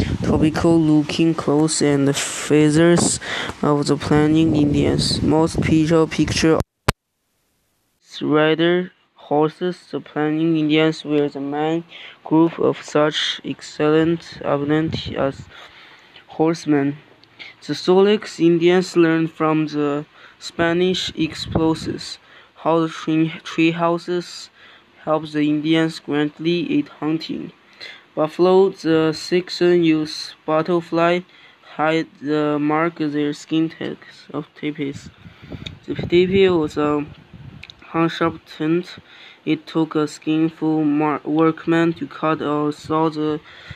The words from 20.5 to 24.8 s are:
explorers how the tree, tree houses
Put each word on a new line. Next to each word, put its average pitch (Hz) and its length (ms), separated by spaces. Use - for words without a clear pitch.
explorers - 1040
how 165 240
the 165 80
tree, 160 460
tree 165 280
houses 170 800